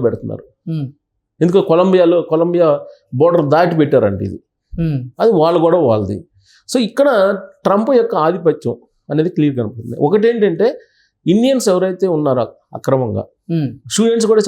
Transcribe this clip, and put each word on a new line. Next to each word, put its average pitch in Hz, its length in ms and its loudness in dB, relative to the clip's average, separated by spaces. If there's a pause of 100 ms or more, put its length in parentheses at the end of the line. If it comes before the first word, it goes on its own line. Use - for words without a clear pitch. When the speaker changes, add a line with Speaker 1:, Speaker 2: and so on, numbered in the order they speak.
Speaker 1:
పెడుతున్నారు. 110 380 -6 (260)
Speaker 2:
Hmm. 156 140 -6 (560)
Speaker 1:
ఎందుకో 185 200 2
కొలంబియాలో, 175 640 2
కొలంబియా 170 460 0 (460)
బోర్డర్ 160 320 2
దాటి 165 300 2
పెట్టారంట 113 460 0
ఇది. 95 180 -8 (400)
Speaker 2:
Hmm. 156 180 -2 (220)
Speaker 1:
అది 226 120 2
వాళ్ళ 170 320 2
గొడవ 170 260 2
వాళ్ళది. 101 280 -2 (540)
So 269 60 0
ఇక్కడ 269 300 0 (560)
ట్రంప్ 208 260 0
యొక్క 233 260 2
ఆధిపత్యం 160 600 -2 (340)
అనేది 156 180 0
క్లియర్ 147 280 -2
కనపడుతుంది. 113 420 -8
ఒకటేంటంటే 202 680 2 (600)
ఇండియన్స్ 226 420 2
ఎవరైతే 185 380 0
ఉన్నారో 139 400 0 (320)
అక్రమంగా, 120 460 -4 (280)
Speaker 2:
Hmm. 151 160 -2 (240)
Speaker 1:
స్టూడెంట్స్ 226 340 0
కూడా 214 220 2